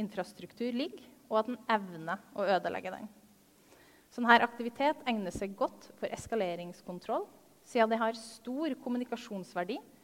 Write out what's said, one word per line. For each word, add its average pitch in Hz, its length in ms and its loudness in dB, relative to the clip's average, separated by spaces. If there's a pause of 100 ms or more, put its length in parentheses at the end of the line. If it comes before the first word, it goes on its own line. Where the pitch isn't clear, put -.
infrastruktur 202 720 -6
ligger, 262 300 -4 (260)
og 214 140 4
at 233 80 -4
den 247 80 -6 (160)
evner 175 480 -4 (100)
å 202 220 -2
ødelegge 180 400 -2
den. - 100 -12 (1040)
Sånn 240 220 2
her 233 160 10
aktivitet 269 580 0
egner 208 320 -2
seg 196 240 -4
godt - 300 -2 (100)
for - 80 -2
eskaleringskontroll, 185 1200 -4 (400)
siden 226 240 4
det 226 80 0
har 226 160 0
stor 269 640 -6
kommunikasjonsverdi, 226 960 -4 (280)